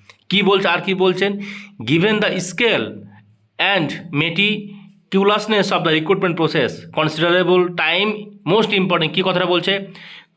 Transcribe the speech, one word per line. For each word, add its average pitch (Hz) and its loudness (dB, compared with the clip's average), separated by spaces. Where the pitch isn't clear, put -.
কি 196 2
বলছে? 190 2
আর 175 0
কি 185 -2
বলছেন? 185 0
"Given 202 2
the 196 0
scale 180 -2
and 180 0
meticulousness 202 0
of 170 0
the 160 2
recruitment 175 0
process, 156 0
considerable 175 2
time," 175 0
most 214 2
important, 170 0
কি 160 -2
কথাটা 180 0
বলছে? 190 0